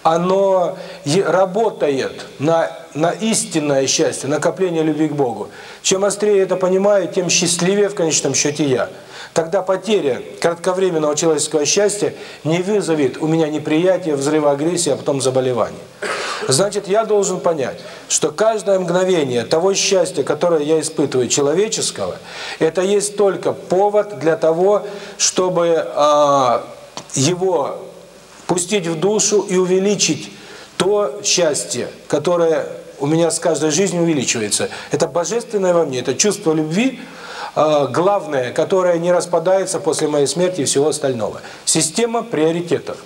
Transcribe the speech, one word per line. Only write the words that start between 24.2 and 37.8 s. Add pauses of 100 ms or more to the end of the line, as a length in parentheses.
того, (320)
чтобы, (200)
а, (480)
его (680)
пустить
в
душу
и
увеличить (420)
то
счастье, (200)
которое (320)
у
меня
с
каждой
жизнью
увеличивается. (240)
Это
божественное
во
мне,
это
чувство
любви, (540)
а,